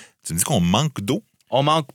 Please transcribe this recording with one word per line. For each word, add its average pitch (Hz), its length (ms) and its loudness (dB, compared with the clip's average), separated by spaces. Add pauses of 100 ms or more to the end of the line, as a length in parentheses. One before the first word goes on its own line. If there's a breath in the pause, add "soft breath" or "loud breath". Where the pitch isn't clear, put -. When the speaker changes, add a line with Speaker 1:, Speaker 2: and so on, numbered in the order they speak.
(260 loud breath)
Speaker 1:
Tu - 80 -6
me 82 40 -2
dis - 60 -2
qu'on 127 160 0
manque 139 400 0
d'eau ? 127 220 -4 (280)
Speaker 2:
On 127 120 2
manque 151 320 0